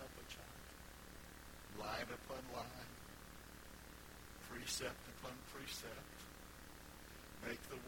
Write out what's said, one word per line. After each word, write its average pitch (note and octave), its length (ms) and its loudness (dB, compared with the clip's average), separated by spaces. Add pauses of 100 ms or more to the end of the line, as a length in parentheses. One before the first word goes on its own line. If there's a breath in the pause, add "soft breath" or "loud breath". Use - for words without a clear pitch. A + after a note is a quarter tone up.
up - 80 -2
a - 160 -2
child, - 360 -2 (1160)
line A2+ 320 6
upon C3 300 2 (100)
line, - 400 2 (1600)
precept - 500 4 (160)
upon B2+ 160 0 (220)
precept, - 600 0 (1300)
make A#2+ 120 4 (120)
the B2+ 160 2